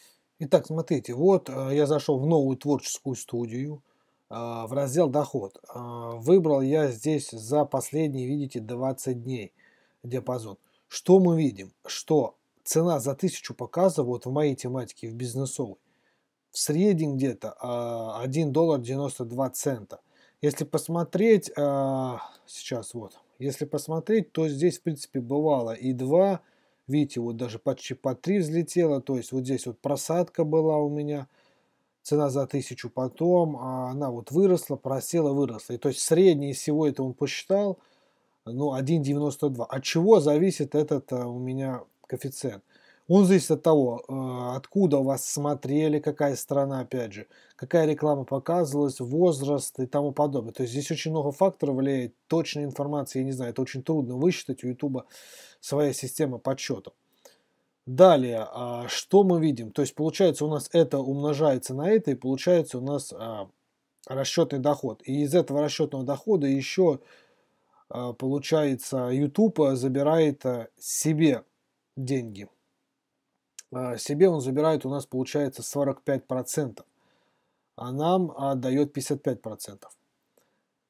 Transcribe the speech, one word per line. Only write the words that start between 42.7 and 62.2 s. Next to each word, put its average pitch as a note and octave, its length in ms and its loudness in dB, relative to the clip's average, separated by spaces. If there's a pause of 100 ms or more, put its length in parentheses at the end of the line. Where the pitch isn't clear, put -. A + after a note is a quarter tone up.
Он F#3+ 160 8
зависит F3+ 260 6
от C#3+ 120 0
того, C3 440 4
э, B2+ 480 -6
откуда D3 440 2
вас C3+ 260 -2
смотрели, D3 720 0
какая D3 380 -2
страна, C#3 420 -2
опять A#2+ 320 -6
же, G2+ 160 -16 (300)
какая D#3+ 280 2
реклама D3+ 380 0
показывалась, C#3+ 800 -2
возраст C#3 800 0
и B2+ 40 -2
тому C#3+ 280 -2
подобное. C3+ 400 -2
То C3+ 100 -4
есть A#2 80 -4
здесь C#3 180 -6
очень D#3+ 220 -4
много D3 220 -2
факторов D#3+ 420 0
влияет. C3 400 -2 (120)
Точной D3+ 360 -2
информации, C#3+ 560 -4
я C3 60 -2
не C3+ 80 -4
знаю, B2+ 180 -6
это B2 100 -4
очень B2+ 220 -6
трудно C3+ 320 -2
высчитать, C#3+ 480 -2
у B2 60 -4
Ютуба C3 360 -4 (540)
своя C#3+ 320 0
система C3 460 -4
подсчёта. - 560 -6 (920)
Далее, B2+ 640 6
а, A#2+ 380 -8
что - 380 4
мы F3 160 2
видим? A#2 320 -2
То - 80 -2
есть C3+ 140 -4
получается D3+ 500 0
у - 20 0
нас D3 240 -4
это D#3 280 2
умножается C#3 760 0
на D3 160 -2
это, G#3+ 220 2
и B2+ 40 -2
получается C3+ 640 0